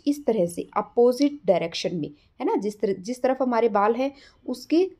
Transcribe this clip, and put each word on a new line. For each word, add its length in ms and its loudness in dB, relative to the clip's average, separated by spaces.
इस 180 -2
तरह 200 2
से, 320 -8
अपोजिट 680 2
डायरेक्शन 500 -2
में, 160 -6
है 60 -4
ना, 100 0
जिस 240 -4
तरह, 140 0
जिस 280 -8
तरफ 200 0
हमारे 280 2
बाल 260 2
हैं 200 -4
उसके, 420 0